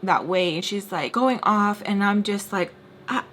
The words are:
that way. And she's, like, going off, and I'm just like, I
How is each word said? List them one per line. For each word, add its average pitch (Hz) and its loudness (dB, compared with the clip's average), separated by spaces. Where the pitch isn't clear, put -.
that 160 2
way. 180 2
And 175 -4
she's, 202 -6
like, 151 -4
going 254 2
off, 208 2
and 202 0
I'm 202 4
just 202 -4
like, 185 -2
I - -4